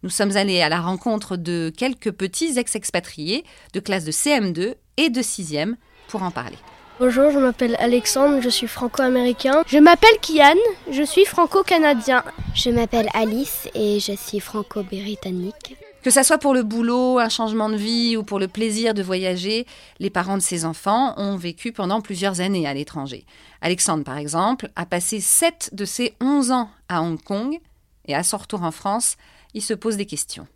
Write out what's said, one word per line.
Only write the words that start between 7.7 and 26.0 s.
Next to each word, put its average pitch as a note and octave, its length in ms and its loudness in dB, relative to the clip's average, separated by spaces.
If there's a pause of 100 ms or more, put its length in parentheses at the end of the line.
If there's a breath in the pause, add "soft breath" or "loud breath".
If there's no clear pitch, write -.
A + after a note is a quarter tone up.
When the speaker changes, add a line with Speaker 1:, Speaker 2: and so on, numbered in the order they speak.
Speaker 2:
Alexandre, C4 600 2
je B3 100 0
suis A#3+ 180 -2
franco-américain. B3+ 1000 0
Speaker 3:
Je C#4+ 140 4
m'appelle F4 420 10
Kian, D#4 340 6 (360)
je C4+ 100 -2
suis F#4 240 4
franco-canadien. D#4 1000 2 (300)
Speaker 4:
Je - 160 0
m'appelle A#3 460 0
Alice A3 580 -2
et G#3 260 0
je G3+ 140 -6
suis G3+ 260 -8
franco-britannique. G3 1400 -8 (260)
Speaker 1:
Que B3+ 80 2
ça C4+ 120 6
soit D#4 140 4
pour C#4+ 160 2
le B3+ 80 4
boulot, A#3+ 560 0
un A#3 120 2
changement A3 400 -2
de G#3+ 60 -2
vie A3+ 420 0
ou G#3+ 60 -4
pour G3+ 140 -4
le F#3+ 100 -2
plaisir A3 460 -2
de G3+ 80 -2
voyager, F#3 640 -2 (320 soft breath)
les G3 140 -4
parents F#3 260 -2
de F#3 60 -2
ces E3+ 200 -4
enfants G#3 540 0
ont G3 200 -4
vécu F3 340 -8
pendant G3+ 300 -2
plusieurs F#3+ 380 -4
années F3+ 280 0
à C#3 80 -4
l'étranger. C#3 500 -10 (360 soft breath)
Alexandre, E3+ 420 0
par C3+ 140 -8
exemple, E3 580 -2
a F3 100 -6
passé F3+ 360 -4
sept - 520 0
de G3+ 120 -6
ses A3+ 360 -4